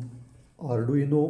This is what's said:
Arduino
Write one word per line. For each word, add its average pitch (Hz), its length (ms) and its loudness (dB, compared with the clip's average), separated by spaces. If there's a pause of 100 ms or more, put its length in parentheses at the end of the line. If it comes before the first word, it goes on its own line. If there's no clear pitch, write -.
(640)
Arduino 139 540 2 (100)